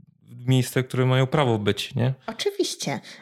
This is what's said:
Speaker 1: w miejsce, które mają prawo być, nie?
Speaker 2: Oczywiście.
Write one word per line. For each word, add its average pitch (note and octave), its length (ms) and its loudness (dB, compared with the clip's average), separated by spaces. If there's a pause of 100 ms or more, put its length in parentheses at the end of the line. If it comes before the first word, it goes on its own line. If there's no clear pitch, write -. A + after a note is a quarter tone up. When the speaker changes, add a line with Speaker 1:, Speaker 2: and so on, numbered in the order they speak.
(220)
Speaker 1:
w A#2+ 260 -14
miejsce, B2+ 360 2
które B2+ 220 0
mają C3 200 4
prawo B2+ 320 2
być, G#2 360 -2
nie? B2+ 200 0 (120)
Speaker 2:
Oczywiście. - 760 -4 (220)